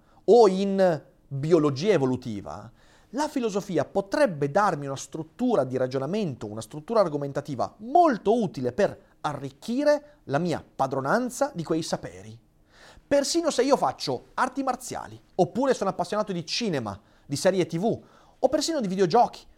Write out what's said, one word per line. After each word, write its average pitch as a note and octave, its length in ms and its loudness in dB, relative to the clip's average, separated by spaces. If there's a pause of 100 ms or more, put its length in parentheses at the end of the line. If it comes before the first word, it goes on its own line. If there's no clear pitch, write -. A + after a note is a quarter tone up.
(240)
o A3 240 8
in F#3+ 560 2 (240)
biologia D3+ 640 2
evolutiva, A2 760 -2 (420)
la C#4+ 180 -4
filosofia G3 560 -2
potrebbe G3 680 0
darmi E3 360 0
una C#3 100 -6
struttura E3+ 640 -2
di B2+ 140 -4
ragionamento, C3+ 720 -4
una G#2+ 120 -10
struttura D3+ 420 -4
argomentativa C#3+ 760 -4
molto B3 580 4
utile C#3+ 360 -2
per D3+ 260 0 (220)
arricchire A#3+ 1040 -2
la C3 140 -2
mia D#3 260 -2 (100)
padronanza D3 800 -2
di E3+ 80 -6
quei D#3+ 200 -2
saperi. A2 540 -10 (680)
Persino C#4+ 460 0
se B3 100 2
io C4+ 140 4
faccio C3+ 580 -2
arti B3+ 300 -2
marziali, A2 580 -8 (140)
oppure A#3+ 360 2
sono G3+ 180 -2
appassionato G#3 420 -4
di E3+ 120 -6
cinema, B2 560 -4 (240)
di C#3 120 -6
serie F#3 280 2
T E3 140 -4
V, F#3+ 240 -2 (380)
o - 80 4
persino D#4 320 -2
di G#3 80 -2
videogiochi, F#3+ 580 2 (100)